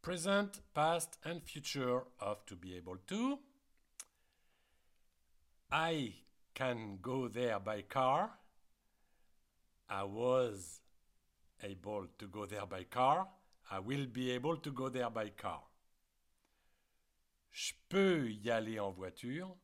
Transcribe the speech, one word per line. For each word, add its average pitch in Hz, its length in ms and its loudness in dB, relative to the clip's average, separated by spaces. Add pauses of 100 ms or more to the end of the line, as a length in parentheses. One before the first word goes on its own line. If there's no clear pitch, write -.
Present, 196 600 2 (120)
past 165 520 2
and 170 180 -4
future 127 600 0 (160)
of 104 260 -2
to 101 100 -12
be 90 200 -10
able 90 220 -10 (100)
to. 254 300 0 (2250)
I 151 440 2 (420)
can 113 460 -2
go 127 260 -2
there 113 320 0
by 104 220 -4
car. 139 500 2 (1600)
I 101 180 -2
was 113 760 0 (840)
able 98 460 -6 (100)
to 104 100 -12
go 101 180 -6
there 101 200 -6
by 95 200 -8
car. 147 420 4 (420)
I 98 100 -4
will 131 280 -2
be 123 240 -2
able 139 260 0
to 151 140 -8
go 131 180 -2
there 123 220 0
by 110 180 -2
car. 87 320 -6 (1900)
Je - 220 -6 (160)
peux 175 420 6
y 107 180 -2
aller 110 300 2
en 98 120 0
voiture. 120 600 -8 (100)